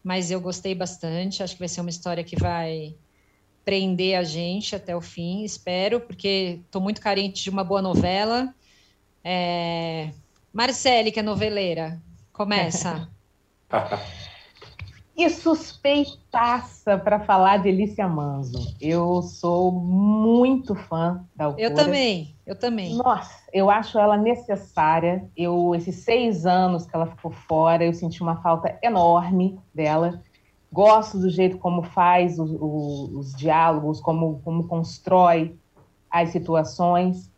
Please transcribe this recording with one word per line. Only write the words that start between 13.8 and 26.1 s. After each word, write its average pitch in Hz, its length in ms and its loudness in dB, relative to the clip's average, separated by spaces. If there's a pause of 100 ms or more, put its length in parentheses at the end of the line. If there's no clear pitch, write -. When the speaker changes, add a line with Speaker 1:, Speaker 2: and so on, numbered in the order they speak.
Speaker 3:
E 330 100 4
suspeitaça 247 1700 0
pra 208 220 2
falar 196 380 6
de 190 100 2
Elícia 202 400 2
Manzo. 139 720 -4
Eu 170 420 2
sou 175 500 0
muito 214 1000 4
fã 175 500 -4 (120)
da 151 100 -4
autora. 147 160 -2
Speaker 1:
Eu 226 140 0
também, 208 600 0 (120)
eu 190 80 -10
também. 226 400 -4
Speaker 3:
Nossa, 240 480 -2 (100)
eu 196 160 4
acho 214 300 2
ela 208 160 6
necessária. 190 1200 0
Eu, 175 400 0
esses 170 220 -4
seis 233 480 0